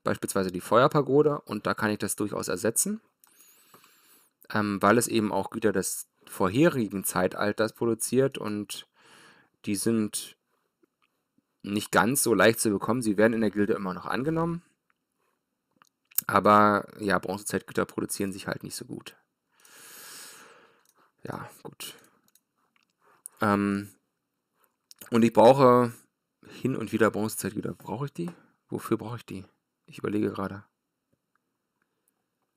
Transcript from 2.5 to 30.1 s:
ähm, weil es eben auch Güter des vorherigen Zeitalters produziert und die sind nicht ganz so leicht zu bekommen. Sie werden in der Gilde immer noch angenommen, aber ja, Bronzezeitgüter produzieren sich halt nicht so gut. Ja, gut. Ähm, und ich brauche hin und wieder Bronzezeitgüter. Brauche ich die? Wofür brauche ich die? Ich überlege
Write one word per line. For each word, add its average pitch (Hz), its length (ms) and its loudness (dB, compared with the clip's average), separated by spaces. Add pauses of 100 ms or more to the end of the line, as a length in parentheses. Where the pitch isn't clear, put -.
ähm, 104 320 -2
weil 104 160 6
es 117 100 0
eben 107 240 0
auch 95 180 -4
Güter 110 220 0
des - 360 -4 (180)
vorherigen 101 760 0
Zeitalters 101 680 -2
produziert 123 680 0
und 104 480 -8 (800)
die 104 100 -2
sind 110 600 -2 (1300)
nicht 101 280 -4
ganz 107 320 2
so 117 120 4
leicht 101 260 4
zu 113 100 0
bekommen. 110 320 -2
Sie 104 140 -2
werden 110 160 4
in 113 80 -2
der 104 100 0
Gilde 104 240 0
immer 95 200 -6
noch 87 120 -12
angenommen, 160 560 -4 (1600)
aber 104 600 4 (120)
ja, 95 200 0
Bronzezeitgüter 95 680 -4
produzieren - 480 -6
sich 95 140 -12
halt - 160 -6
nicht - 140 -14
so - 80 -12
gut. - 320 -16 (2000)
Ja, - 280 -12 (120)
gut. - 320 -18 (1500)
Ähm, 101 500 0 (1200)
und 117 140 4
ich 113 80 4
brauche 123 600 8 (540)
hin - 300 -6
und 104 160 -8
wieder 107 180 4
Bronzezeitgüter. 98 640 -6
Brauche 131 320 -8
ich - 60 -10
die? 175 180 -8 (380)
Wofür 113 280 -6
brauche 110 200 -8
ich - 100 -18
die? 98 180 -14 (420)
Ich - 120 -20
überlege 104 320 -4